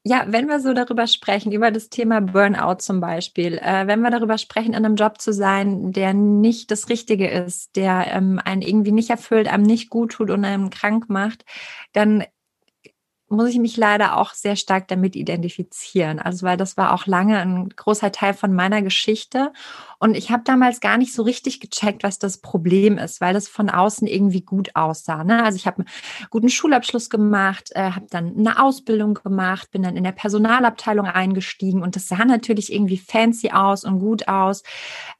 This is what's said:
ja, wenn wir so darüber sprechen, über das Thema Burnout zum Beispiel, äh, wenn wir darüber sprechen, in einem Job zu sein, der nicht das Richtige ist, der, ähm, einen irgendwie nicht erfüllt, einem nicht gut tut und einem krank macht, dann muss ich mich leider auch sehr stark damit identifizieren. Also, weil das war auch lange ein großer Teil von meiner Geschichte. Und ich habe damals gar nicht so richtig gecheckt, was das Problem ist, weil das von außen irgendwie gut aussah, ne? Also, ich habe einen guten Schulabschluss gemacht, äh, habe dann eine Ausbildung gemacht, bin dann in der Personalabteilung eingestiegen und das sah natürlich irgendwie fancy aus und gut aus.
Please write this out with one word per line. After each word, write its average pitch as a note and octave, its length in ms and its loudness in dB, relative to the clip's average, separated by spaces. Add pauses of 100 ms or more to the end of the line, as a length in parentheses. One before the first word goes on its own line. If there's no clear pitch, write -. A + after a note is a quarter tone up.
ja, B3+ 240 2
wenn A#3 220 0
wir D4 100 0
so C4 160 0
darüber A#3+ 320 -2
sprechen, G3+ 460 -2
über A3 180 2
das A3 200 -4
Thema A3+ 300 0
Burnout G3 600 2
zum F#3+ 200 -2
Beispiel, E3+ 580 -4
äh, F#3+ 280 0
wenn G#3 140 2
wir A#3 100 2
darüber A3+ 260 0
sprechen, A3 380 -4
in G#3+ 100 0
einem G#3+ 120 2
Job G#3+ 240 0
zu A3 120 -2
sein, G3 600 0
der F#3+ 200 0
nicht G#3 600 2
das - 160 -4
Richtige G#3+ 420 0
ist, - 460 -6
der, F#3 360 0
ähm, F#3+ 320 0
einen F#3+ 180 -2
irgendwie G#3 300 2
nicht A3+ 180 2
erfüllt, A3 360 0
einem G3+ 180 2
nicht A3+ 260 2
gut A3+ 220 -2
tut G3+ 180 -2
und G3 140 0
einem G3 260 -2
krank A3 380 -2
macht, G#3 360 -4 (480)
dann G#3+ 320 4 (1040)
muss A3+ 200 2
ich A#3+ 100 0
mich A#3 200 0
leider G#3 400 4
auch - 160 -2
sehr G3+ 220 -4
stark F#3+ 320 -2
damit F#3 280 0
identifizieren. E3+ 1000 -4
Also, F3+ 260 -6
weil F3+ 140 0
das F#3+ 180 -6
war - 160 2
auch - 140 -2
lange G3 320 4
ein F#3 320 -2
großer - 420 0
Teil G3 220 0
von G3 180 0
meiner F#3+ 300 2
Geschichte. A3 720 -2 (440)
Und A3 200 2
ich - 120 -6
habe A#3+ 140 0
damals B3+ 360 4
gar G#3+ 180 0
nicht B3+ 160 0
so A#3 80 0
richtig B3 360 -2
gecheckt, - 440 -4
was G3 160 -2
das G3 240 -6
Problem F#3+ 560 2
ist, - 240 -10
weil F3+ 100 2
das G3+ 160 -2
von G#3 220 -4
außen G#3 360 0
irgendwie F#3+ 360 0
gut F#3+ 340 -4
aussah, D#3+ 480 -2
ne? A#3 200 2
Also, G#3 120 0
ich - 100 -6
habe - 120 -2
einen F#3 100 -6 (400)
guten A3+ 220 2
Schulabschluss B3+ 580 0
gemacht, G3+ 680 0
äh, F#3+ 180 -2
habe F#3+ 180 -10
dann E3+ 260 -6
eine A3 260 4
Ausbildung A3 520 2
gemacht, F#3+ 560 -4
bin F#3+ 120 -4
dann F3+ 140 -4
in F3+ 80 -2
der F3+ 80 -2
Personalabteilung G#3+ 920 0
eingestiegen F#3 760 -2
und F3+ 140 -4
das F#3 120 -10
sah G3 180 0
natürlich A#3 440 0
irgendwie F#3+ 280 0
fancy A3+ 520 0
aus G3 340 0
und F#3+ 140 0
gut G#3 300 -2
aus. G3 340 0 (580)